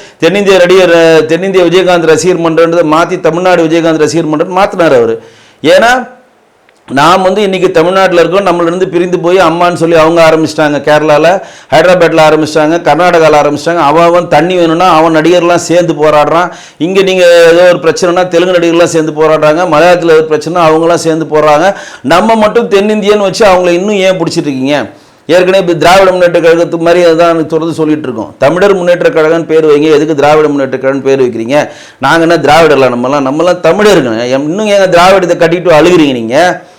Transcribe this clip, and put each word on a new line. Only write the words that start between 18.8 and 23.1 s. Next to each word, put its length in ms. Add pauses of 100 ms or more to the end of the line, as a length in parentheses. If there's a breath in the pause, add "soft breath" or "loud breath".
சேர்ந்து 180
போராடுறாங்க, 600
மலையாளத்துல 440
ஏதோ 60
பிரச்சனை 480
அவங்களாம் 360
சேர்ந்து 180
போடுறாங்க. 440 (340 loud breath)
நம்ம 320
மட்டும் 340
தென்னிந்தியன்னு 600